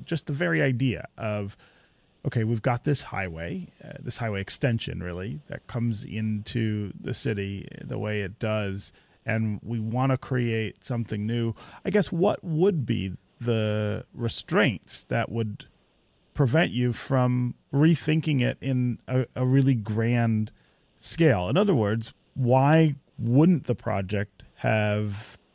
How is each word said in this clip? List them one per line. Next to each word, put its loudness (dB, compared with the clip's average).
just -4
the -2
very 0
idea 0
of, -6
okay, 0
we've 0
got 0
this 0
highway, -8
uh, -16
this -8
highway -4
extension, -2
really, -8
that -12
comes -4
into -4
the -6
city -6
the -8
way -4
it -8
does, -4
and -2
we -6
want 0
to 2
create -4
something -4
new. -2
I -2
guess 2
what 0
would 0
be -2
the 0
restraints -2
that -2
would -4
prevent 2
you 0
from 0
rethinking 4
it 0
in 0
a, 0
a 0
really 6
grand 2
scale? 2
In 2
other 4
words, 0
why 6
wouldn't 6
the 0
project -4
have 0